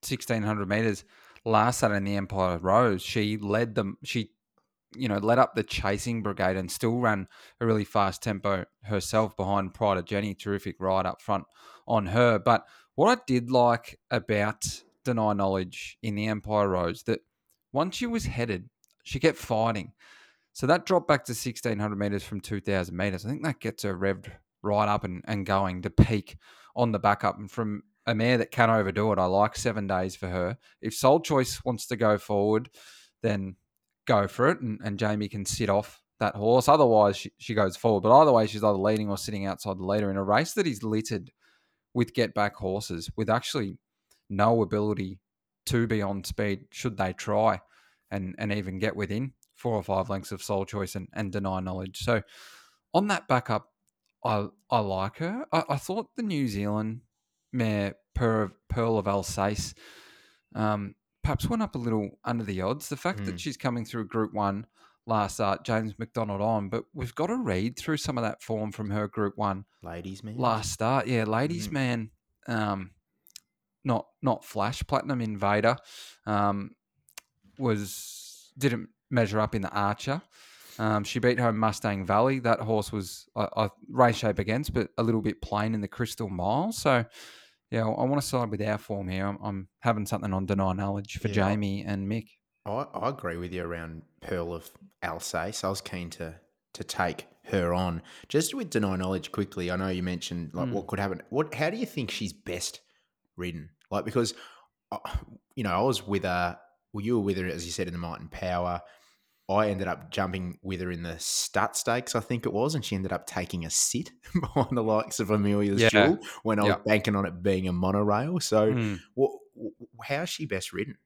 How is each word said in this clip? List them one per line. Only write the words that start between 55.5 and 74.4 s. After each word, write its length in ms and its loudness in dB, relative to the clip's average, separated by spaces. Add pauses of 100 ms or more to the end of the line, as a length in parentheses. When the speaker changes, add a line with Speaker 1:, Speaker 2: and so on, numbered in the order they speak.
Speaker 1:
I, 180 2
I 60 0
thought 400 -6
the 60 -6
New 260 0
Zealand 520 -2 (520)
mare, 420 0 (200)
Pearl, 360 0 (180)
Pearl 300 2
of 80 -2
Alsace, 680 -2 (800)
um, 400 -2 (280)
perhaps 260 -2
went 140 0
up 120 -6
a 40 -4
little 460 0
under 200 -2
the 180 -4
odds. 260 -2
The 80 -6
fact 300 -4
that 100 -4
Speaker 2:
Mm. 20 -10
Speaker 1:
she's 180 -8
coming 280 -4
through 240 -8
Group 260 -2
One 320 -2 (400)
last 280 0
start, 300 -2
James 340 -2
McDonald 420 -4
on, 280 0
but 160 -4 (100)
we've 200 -8
got 140 -2
to 80 -2
read 420 -2
through 200 -2
some 200 -4
of 60 -2
that 180 -4
form 300 -4
from 180 -6
her 180 -2
Group 280 -2
One 280 -2 (180)
Speaker 2:
Ladies 420 -10
man. 120 -10
Speaker 1:
last 360 0
start. 340 0
Yeah, 180 2
Ladies 440 -2
Speaker 2:
Mm. 40 -6
Speaker 1:
man, 380 -2 (380)
um, 420 -2 (920)
not, 220 0 (160)
not 220 0